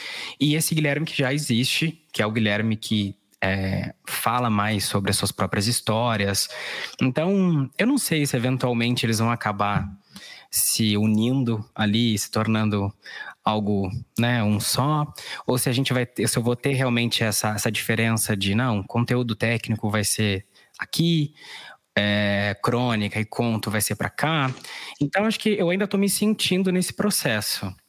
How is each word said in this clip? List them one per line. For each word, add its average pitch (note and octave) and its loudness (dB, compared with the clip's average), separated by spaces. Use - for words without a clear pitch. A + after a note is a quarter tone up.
e D3 4
esse D#3+ 0
Guilherme D3 0
que - -8
já C3 0
existe, C#3+ 0
que - -2
é - 2
o G#2+ 0
Guilherme G#2+ 2
que, G#2 -2
é, F#2+ -2
fala A#2+ 0
mais G#2 2
sobre G2+ 0
as G2+ 0
suas F#2+ -2
próprias G2+ 0
histórias. A2 0
Então, D#3+ 2
eu F#3+ 2
não C4+ 4
sei D3+ 2
se C3 0
eventualmente B2 0
eles A2+ 2
vão A2+ 2
acabar G#2 0
se - 2
unindo A2 2
ali, A2 2
se - -4
tornando G#2+ 2
algo, G#2 0
né, A#2+ 2
um G#2 2
só, D3 0
ou D#3+ 2
se - 0
a - 2
gente C3 0
vai B2 0
ter, - -2
se - -2
eu B2+ 2
vou A#2+ 2
ter C#3 -2
realmente A#2+ 0
essa, A2 0
essa G#2+ -2
diferença A2+ 0
de, G2 0
não, A#2 2
conteúdo A#2 0
técnico A2+ -2
vai G#2 0
ser G2+ -2
aqui, D#3+ 0
é, G#2 0
crônica A#2 0
e G#2 -2
conto A2 -2
vai G#2+ 0
ser G2+ -2
pra - -4
cá. D3 0
Então, F#3+ 2
acho A3 0
que A3 0
eu F3+ 2
ainda G3 0
tô G3+ 0
me G3 4
sentindo G3 2
nesse F3+ 0
processo. A2 -2